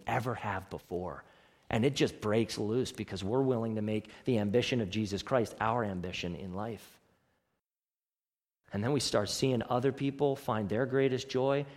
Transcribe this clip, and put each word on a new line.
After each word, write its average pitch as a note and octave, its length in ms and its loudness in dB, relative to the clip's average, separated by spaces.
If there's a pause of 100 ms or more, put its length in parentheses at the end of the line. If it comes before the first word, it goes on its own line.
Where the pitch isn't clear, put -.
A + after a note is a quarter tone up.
ever A#2 300 -2
have G2 340 -6
before. F2 540 -6 (480)
And A#2 140 4
it C#3+ 100 2
just - 260 2
breaks G#2+ 360 2
loose A2+ 340 0
because G2 320 -6
we're A#2 180 0
willing A#2 340 0
to G#2+ 60 -2
make G#2+ 280 -2 (160)
the A#2+ 140 4
ambition A2+ 420 4
of G2 80 -2
Jesus G2 320 -2
Christ B2 380 0
our A2+ 240 2
ambition F2+ 520 -4
in F#2 200 -8
life. G#2 400 -8 (1800)
And G2+ 120 -2
then B2 80 0
we C#3+ 80 2
start G#2 300 2
seeing B2+ 380 2
other B2 240 2
people C#3 440 0
find G#2+ 340 -2
their A2 160 2
greatest C3 420 2
joy C#3 380 2 (120)